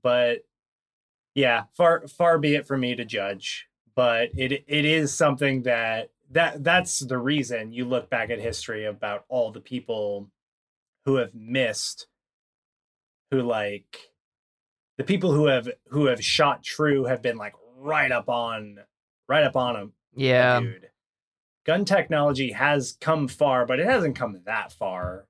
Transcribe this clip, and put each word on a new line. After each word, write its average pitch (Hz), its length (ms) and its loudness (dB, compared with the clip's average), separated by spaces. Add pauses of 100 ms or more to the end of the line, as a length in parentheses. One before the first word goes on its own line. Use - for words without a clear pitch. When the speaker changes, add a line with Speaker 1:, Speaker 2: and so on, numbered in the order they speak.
Speaker 1:
but 123 420 2 (880)
yeah, 120 300 2 (100)
far, 170 320 4
far 170 320 2
be 147 160 2
it 143 120 -2
for 139 100 -2
me 123 200 -2
to 120 100 -6
judge, 101 600 -6 (280)
but 120 420 2
it, 131 300 -2
it 147 180 2
is 151 320 2
something 139 460 2
that, 113 480 -2 (220)
that, 156 300 0
that's 180 360 2
the 131 200 -4
reason 120 540 -4
you 123 140 -6
look 123 240 -4
back 113 180 -2
at 113 120 -6
history 110 440 -8
about 104 440 -6
all 120 240 -2
the 107 80 -16
people 104 680 -6 (800)
who 135 100 2
have 120 180 -2
missed, 117 760 -4 (1200)
who, 135 100 2
like, 104 680 -4 (880)
the 135 60 -4
people 185 280 2
who 151 140 4
have, 127 220 2 (200)
who 143 180 2
have 127 160 0
shot 143 400 2
true 143 420 0
have 120 180 -2
been, 117 140 -2
like, 104 180 -12 (240)
right 143 340 0
up 120 160 -2
on, 113 500 -4 (500)
right 147 160 6
up 135 120 0
on 123 200 0
'em, 104 160 -10 (220)
Speaker 2:
Yeah. 123 460 4
Speaker 1:
dude. 117 300 -8 (760)
Gun 180 180 2
technology 147 680 0
has - 480 0
come 156 260 0
far, 127 400 2
but 127 140 0
it 180 60 0
hasn't 185 300 2
come 107 280 -8
that 107 280 -6
far 92 580 -8